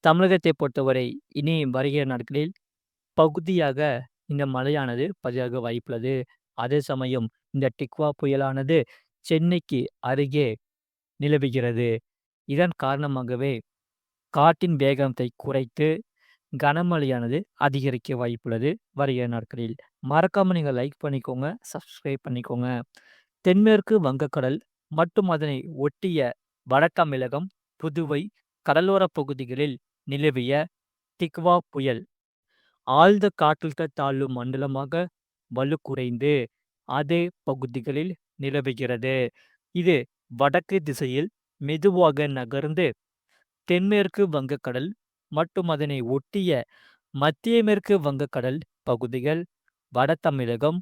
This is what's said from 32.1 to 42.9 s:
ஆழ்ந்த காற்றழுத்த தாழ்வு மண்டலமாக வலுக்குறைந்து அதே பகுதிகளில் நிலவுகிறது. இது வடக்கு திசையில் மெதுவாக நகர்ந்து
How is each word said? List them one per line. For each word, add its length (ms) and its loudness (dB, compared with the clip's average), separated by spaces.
ஆழ்ந்த 400 6
காற்றழுத்த 580 0
தாழ்வு 340 -2
மண்டலமாக 760 -4
வலுக்குறைந்து 840 -2
அதே 340 0
பகுதிகளில் 680 -6
நிலவுகிறது. 720 -2
இது 220 4
வடக்கு 520 0
திசையில் 460 -4
மெதுவாக 680 2
நகர்ந்து 600 -2